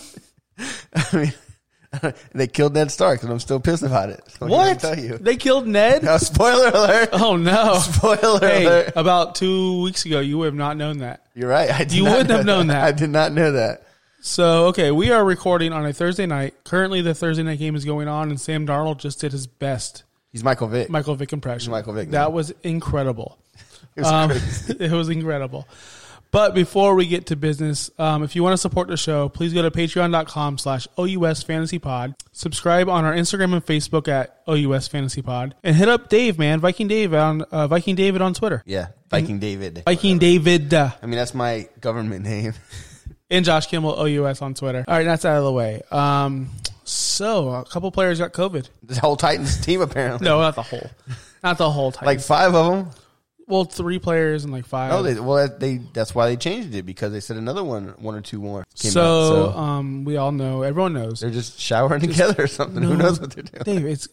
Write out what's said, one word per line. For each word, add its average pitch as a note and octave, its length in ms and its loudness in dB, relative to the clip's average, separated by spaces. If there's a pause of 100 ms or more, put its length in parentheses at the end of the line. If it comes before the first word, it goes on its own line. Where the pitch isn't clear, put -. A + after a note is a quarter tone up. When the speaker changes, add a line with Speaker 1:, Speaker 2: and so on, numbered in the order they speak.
(920)
Speaker 1:
I E3 220 -2
mean, - 1040 -6
<laughs> - 140 -20
they C3 100 2
killed D3 300 2
Ned D3+ 160 2
Stark, D3+ 320 0
and A#2 80 -6
I'm A#2 80 -4
still C3+ 220 -4
pissed E3 220 0
about A#2+ 260 0
it. - 180 -14
So - 180 -12
what D#3+ 60 0
Speaker 2:
What? F#4 300 4
Speaker 1:
can D#3+ 100 -2
I D#3+ 40 -2
tell C#3 80 -6
you? A2 140 -8
Speaker 2:
They A#3 200 0
killed C4 280 2
Ned? A3+ 380 4
Speaker 1:
No, D#3+ 140 4
spoiler A#3+ 540 4
alert. G#3+ 420 6
Speaker 2:
Oh, G3 240 4
no. F#3 420 4
Speaker 1:
<laughs> - 20 2
Spoiler G#3 600 4
Speaker 2:
Hey, G3 240 4
Speaker 1:
alert. E3+ 320 4
Speaker 2:
about E3+ 380 2
two F#3 460 0
weeks F#3 240 -4
ago, D#3 140 0
you C#3+ 200 -2
would E3 80 -2
have D3 60 -4
not D3 240 -4
known D3+ 220 -6
that. B2 340 -12
Speaker 1:
You're B2 160 -4
right. D3 220 4
I C3+ 80 0
did E3 140 0
Speaker 2:
You F#3+ 100 4
Speaker 1:
not G3+ 80 4
Speaker 2:
wouldn't B3+ 180 4
Speaker 1:
know A3+ 80 6
Speaker 2:
have G3+ 80 2
known F#3+ 220 4
that. C#3+ 160 2
Speaker 1:
I D#3 80 4
did D3+ 180 0
not D#3 220 2
know D3+ 220 2
that. A2+ 340 0 (340)
Speaker 2:
So, E3+ 460 4
okay, F3+ 240 2
we F#3 200 2
are A3+ 120 6
recording F3 500 2
on D3+ 120 -4
a D3 80 -4
Thursday F3 320 -2
night. C#3 280 -4 (120)
Currently, F#3 360 -2
the E3+ 120 0
Thursday D#3+ 300 -2
night D#3 160 -4
game D3+ 160 -4
is C#3+ 100 -6
going D3 240 -4
on, D3+ 200 -4
and C#3+ 100 -4
Sam D3+ 280 -4
Darnold D3 300 -2
just C#3+ 240 -10
did D3 100 -4
his C3 160 -8
best - 560 -8 (280)
Speaker 1:
He's A2+ 120 -12
Michael B2 240 0
Vick. A2 220 -2
Speaker 2:
Michael D3+ 260 -2
Vick C3+ 180 -8
impression. B2+ 260 -6
Speaker 1:
He's A#2+ 100 -8
Michael A2 240 -6
Vick, A2 180 -6
Speaker 2:
That D3 160 2
Speaker 1:
man. D#3 60 -2
Speaker 2:
was D#3+ 180 -4 (120)
incredible. C#3+ 760 -4 (280)
Speaker 1:
<laughs> - 280 -20
It D3+ 60 -6
was D#3 100 4
Speaker 2:
Um, D#3 180 4
Speaker 1:
crazy. - 440 -4
Speaker 2:
<laughs> - 60 -10
it E3+ 120 -2
was E3 180 0
incredible. D3 580 -6 (640)
But G3+ 240 4
before G3 400 4
we F#3 100 4
get F3 220 -4
to D#3+ 80 -4
business, D3+ 640 -4
um, D#3 240 0
if D3 120 -6
you F3 80 0
wanna F#3 140 4
support F3+ 300 -2
the F3 100 -4
show, D3 320 -2
please E3+ 240 -4
go F3 80 0
to E3 80 2
patreon E3+ 420 0
dot D#3+ 140 0
com D3 320 -4
slash C3 300 -4 (100)
O F3+ 60 -2
U F3+ 240 0
S D#3 160 -2
fantasy D#3+ 340 -4
pod. C3 380 -6 (160)
Subscribe F3 580 0
on E3+ 160 2
our D#3 80 2
Instagram F3+ 400 0
and F3 100 0
Facebook D3+ 440 -2
at C3+ 400 -2
O D#3+ 80 0
U C#3+ 180 2
S C3 140 -2
fantasy C3+ 340 -6
pod. B2+ 320 -6 (100)
And E3 120 4
hit G3 140 6
up A#3+ 200 0
Dave, G#3 300 2
man, D#3 200 2
Viking F3+ 280 0
Dave G#3 260 0
on, D#3 280 2 (100)
uh, D3+ 160 0
Viking F3 280 0
David F#3+ 280 2
on F#3 100 0
Twitter. F3 320 -2
Speaker 1:
Yeah, F#2 220 -6 (220)
Viking D3+ 300 -2
David. G2 460 -8
Speaker 2:
Viking F3+ 320 2
David. E3+ 560 4
Speaker 1:
I C#3+ 200 2 (100)
mean, A#2 140 -6
that's A#2+ 180 -4
my A#2 320 -4 (140)
government A2 420 -6
name. G#2+ 340 -4
<laughs> - 60 -20 (680)
Speaker 2:
And F3+ 160 2
Josh D#3+ 200 2
Kimmel D#3 320 -2
O D3+ 80 -2
U C#3+ 220 0
S C3+ 160 -6
on C3+ 100 -8
Twitter. B2+ 340 -6
All E3+ 80 0
right, E3 100 2
that's E3 200 0
out D#3 120 2
of C#3+ 60 2
the C#3 80 0
way. A2+ 300 -2 (100)
Um, C#3 580 0 (340)
so G3+ 640 -2
a B2+ 160 -6
couple F3+ 240 -6
players F3+ 300 0
got E3+ 120 -4
covid. F3 380 -4 (140)
Speaker 1:
The B2 160 -6
whole D3 160 2
Titans D3 440 0
team, F#3 220 0
apparently. C3 440 -2
Speaker 2:
No, D#3 140 4
not D#3+ 140 2
the A#2+ 80 -6
whole, - 260 -10 (560)
not F3+ 140 0
the D#3+ 140 2
whole C#3 200 -2
Titans. - 140 -8
Speaker 1:
Like, C#3 160 2
five F3 320 4
of E3+ 200 4
'em? F#3+ 140 -4 (600)
Speaker 2:
Well, F#3+ 180 0
three F3 320 -6
players D#3+ 460 -2
and, C#3+ 100 -8
like, B2+ 140 -10
five. C3 240 -4
Speaker 1:
No, F#3 100 0
they, C3 180 -2
well, C#3 380 2
they, C3+ 200 -2 (160)
that's A2 200 -4
why A#2+ 140 2
they A#2+ 100 0
changed E3+ 380 -6
it, F#2+ 100 -6
because G2 260 -8
they G#2+ 100 -8
said A2 160 -10
another C3 260 -6
one, G2+ 340 -8
one A2 160 -10
or G#2+ 80 -10
two G#2 180 -12
more G2+ 260 -10 (140)
came - 120 -2
Speaker 2:
So, F3 100 2
Speaker 1:
out, D#3+ 520 4
so. - 60 -8
Speaker 2:
um, C#3 460 -4
we D3 120 -4
all C#3 140 -2
know, C3 300 -4
everyone D#3+ 320 -2
knows. A2+ 280 -6
Speaker 1:
They're B2 100 -4
just A#2 280 -8
showering C3+ 420 0
Speaker 2:
Just E3+ 120 -2
Speaker 1:
together F3 300 2
or C#3 40 0
something. E3+ 360 -4
Who E3+ 140 2
Speaker 2:
no, F3 80 4
Speaker 1:
knows E3+ 140 2
what D3 120 -12
they're - 120 -16
doing? - 200 -12 (160)
Speaker 2:
Dave, D3 80 -2
it's, D3+ 260 -6